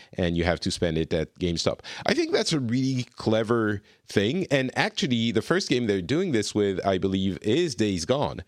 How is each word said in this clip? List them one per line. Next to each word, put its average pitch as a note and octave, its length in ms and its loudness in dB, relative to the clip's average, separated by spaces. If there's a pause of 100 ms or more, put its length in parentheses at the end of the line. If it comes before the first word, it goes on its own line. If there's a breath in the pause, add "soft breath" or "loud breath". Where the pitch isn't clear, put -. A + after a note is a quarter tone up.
(140 loud breath)
and F2 240 0
you E2+ 60 2
have E2+ 160 2
to - 100 -2
spend E2+ 300 -2
it D#2+ 120 -2
at D#2+ 280 -2
GameStop. F2 400 -2 (260 loud breath)
I - 80 4
think D#4+ 200 -2
that's - 200 0
a D#3 60 0
really B2+ 560 -2
clever A2 640 2 (240 soft breath)
thing, B2 460 0
and C3 260 2
actually, B2 540 0
the G#2+ 100 2
first - 280 0
game B2 180 2
they're G2+ 160 2
doing D#3 300 0
this G#2+ 200 0
with, G2+ 320 2
I F#2+ 140 2
believe, F#2+ 420 0
is C#3+ 320 0
Days G2 320 0
Gone. A2 420 -2